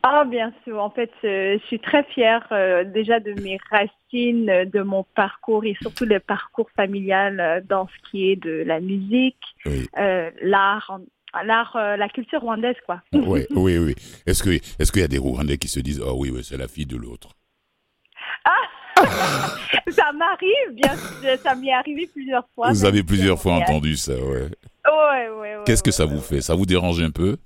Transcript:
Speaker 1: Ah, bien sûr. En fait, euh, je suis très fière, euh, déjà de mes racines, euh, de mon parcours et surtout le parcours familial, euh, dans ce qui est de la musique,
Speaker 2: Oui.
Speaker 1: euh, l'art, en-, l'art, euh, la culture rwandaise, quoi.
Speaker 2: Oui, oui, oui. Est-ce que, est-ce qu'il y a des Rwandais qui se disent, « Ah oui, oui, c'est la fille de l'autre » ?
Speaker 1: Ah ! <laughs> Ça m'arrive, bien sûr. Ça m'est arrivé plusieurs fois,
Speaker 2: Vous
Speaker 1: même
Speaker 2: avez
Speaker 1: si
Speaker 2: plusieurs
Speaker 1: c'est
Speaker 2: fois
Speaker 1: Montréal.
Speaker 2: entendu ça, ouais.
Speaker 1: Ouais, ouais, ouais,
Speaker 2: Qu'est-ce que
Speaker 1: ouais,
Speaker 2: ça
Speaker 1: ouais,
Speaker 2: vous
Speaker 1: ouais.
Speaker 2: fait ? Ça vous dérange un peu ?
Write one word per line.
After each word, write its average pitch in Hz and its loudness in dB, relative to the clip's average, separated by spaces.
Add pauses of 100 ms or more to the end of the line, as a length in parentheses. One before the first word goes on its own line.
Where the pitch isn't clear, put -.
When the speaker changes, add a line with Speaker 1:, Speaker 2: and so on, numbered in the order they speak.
Speaker 1:
Ah, 285 6
bien 233 -2 (100)
sûr. 220 -10
En 208 -4
fait, 233 -6 (140)
euh, 196 0
je - -20
suis 226 -4
très 285 2 (100)
fière, 226 2
euh, 185 2
déjà 220 0
de 208 -6
mes 190 -6 (120)
racines, 233 0
euh, 185 4
de 190 -2
mon 196 -2 (100)
parcours 214 0
et 202 -2
surtout 233 -6
le 208 2
parcours - -6
familial, 196 0
euh, 170 0
dans 190 0
ce - -20
qui 190 0
est 190 0
de 160 -6
la 160 -2
musique, 202 0 (300)
Speaker 2:
Oui. - -2 (100)
Speaker 1:
euh, 185 -2 (100)
l'art, 196 2
en-, - -12
l'art, 226 0
euh, 208 -2
la 202 -2
culture 262 -6
rwandaise, 233 -2
quoi. 180 -8 (100)
Speaker 2:
Oui, - 2 (100)
oui, 92 4
oui. 80 2 (320)
Est-ce 92 2
que, 92 2
est-ce - 0
qu'il 101 4
y 85 4
a 69 -2
des 67 0
Rwandais 69 0
qui - -6
se 69 -4
disent, « 65 -4
Ah 65 -2
oui, 65 -4
oui, 62 -6
c'est 69 -12
la 64 -8
fille 73 -8
de 64 -10
l'autre » ? 58 -14 (1120)
Speaker 1:
Ah ! 403 2
<laughs> - -2
Ça 311 4
m'arrive, 370 0
bien 277 2
sûr. 262 -4
Ça 269 2
m'est 262 -2
arrivé 294 -2
plusieurs 262 -4
fois, 240 0
Speaker 2:
Vous 107 4
Speaker 1:
même 98 4
Speaker 2:
avez - 6
Speaker 1:
si 95 0
Speaker 2:
plusieurs 95 4
Speaker 1:
c'est - -10
Speaker 2:
fois 92 2
Speaker 1:
Montréal. 80 2
Speaker 2:
entendu 76 0
ça, - -4
ouais. 64 -4 (680)
Speaker 1:
Ouais, 294 2
ouais, - - (280)
ouais, - -
Speaker 2:
Qu'est-ce 220 4
que - 2
Speaker 1:
ouais, - 2
Speaker 2:
ça 82 2
Speaker 1:
ouais, 73 -2
Speaker 2:
vous 73 -4
Speaker 1:
ouais. 67 -8
Speaker 2:
fait ? 71 -2
Ça 82 0
vous 95 0
dérange 87 2
un 80 0
peu ? 92 -2 (100)